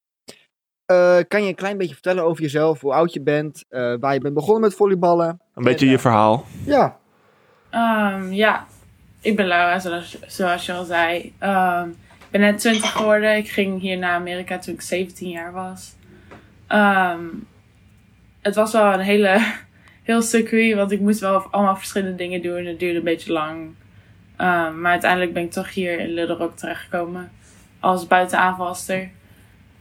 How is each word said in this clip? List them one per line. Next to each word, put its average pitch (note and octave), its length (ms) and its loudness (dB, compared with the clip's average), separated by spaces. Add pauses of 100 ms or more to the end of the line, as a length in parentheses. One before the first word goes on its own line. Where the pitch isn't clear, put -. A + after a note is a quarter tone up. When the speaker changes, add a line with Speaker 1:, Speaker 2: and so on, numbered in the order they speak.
(880)
Speaker 1:
Eh, F3+ 320 6 (100)
kan G#3 140 0
je G3 60 -2
een F3 60 -4
klein G3+ 240 -6
beetje F3 160 -4
vertellen F#3 300 -2
over D#3+ 180 -2
jezelf, D3+ 380 0
hoe C3+ 120 -2
oud E3+ 200 2
je D3+ 80 -8
bent, D3 480 -2
eh, B2 320 -2
waar C#3 140 0
je C3+ 60 -2
bent C#3+ 140 -4
begonnen G3 280 2
met G#3 120 2
volleyballen? F3 680 2 (140)
Speaker 2:
Een B2 100 -6
beetje B2 220 4
Speaker 1:
En, C3+ 40 6
Speaker 2:
je C3 60 8
Speaker 1:
eh, B2 60 -2
Speaker 2:
verhaal. A2 420 4 (220)
Speaker 1:
Ja. B3 320 2 (720)
Speaker 3:
Ehm, G#3 600 -2
ja, G#3 340 0 (540)
ik G#3+ 160 0
ben G3 100 0
Laura, F3 320 2
zoals, F3 480 -6
zoals F3+ 400 -2
je F#3 60 -6
al F3+ 120 -8
zei. E3+ 540 -2
Ehm, F3+ 500 0 (300)
ik - 120 -20
ben G3+ 100 2
net G3+ 180 4
twintig A3 340 0
geworden. G#3+ 440 2
Ik G#3+ 120 -4
ging F#3+ 320 -4
hier F#3 180 -4
naar F3+ 160 -2
Amerika F3+ 440 -6
toen F3 160 -10
ik - 60 -12
zeventien F#3 500 -6
jaar E3+ 220 -10
was. F#3 400 -12 (760)
Ehm, F#3+ 580 2 (1160)
het G3+ 120 -2
was G#3+ 180 0
wel G#3 200 4
een F#3+ 80 0
hele, G3+ 380 4 (320)
<laughs> - 320 -20
heel A#3 200 0
circuit, A3+ 520 2
want G3+ 180 0
ik G3 80 -2
moest G#3 200 2
wel F#3+ 300 0
allemaal G3 260 2
verschillende F#3+ 400 -6
dingen F3+ 260 -6
doen. F3 240 -6
Het E3+ 120 -10
duurde F3 200 -2
een D#3+ 60 -4
beetje E3 280 -4
lang. D#3+ 420 -6 (640)
Ehm, E3 440 0
maar F3 100 0
uiteindelijk F3 420 2
ben F3 100 -4
ik E3+ 80 -6
toch - 240 -8
hier F3 240 -4
in - 100 -6
Little E3+ 280 -4
Rock E3 200 -6
terechtgekomen F3 760 -8 (480)
als F#3 260 0
buitenaanvalster. F#3 1040 0 (720)